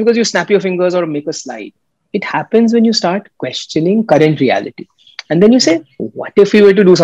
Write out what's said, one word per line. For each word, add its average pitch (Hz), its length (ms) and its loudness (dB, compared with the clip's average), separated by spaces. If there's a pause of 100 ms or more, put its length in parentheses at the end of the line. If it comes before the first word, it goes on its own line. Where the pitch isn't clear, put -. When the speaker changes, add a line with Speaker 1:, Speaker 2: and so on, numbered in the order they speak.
Speaker 1:
because 226 180 2
you - 80 -2
snap 175 240 -4
your 190 60 2
fingers 180 400 -2
or 175 40 -2 (140)
make 147 160 -10
a - 60 -14
slide. 117 320 -14 (480)
It - 40 -10
happens 220 540 0
when 226 120 2
you 214 120 -2
start 190 260 -4 (160)
questioning 170 580 -4 (120)
current 151 320 2
reality. 101 400 -6 (440)
And 160 120 0
then 214 140 6
you 254 120 2
say, 320 80 2
Speaker 2:
Yeah. - 320 -12 (140)
Speaker 1:
"What - 100 -16 (140)
if 202 100 -4
we 208 120 6
were 196 120 4
to 208 100 4
do 180 140 6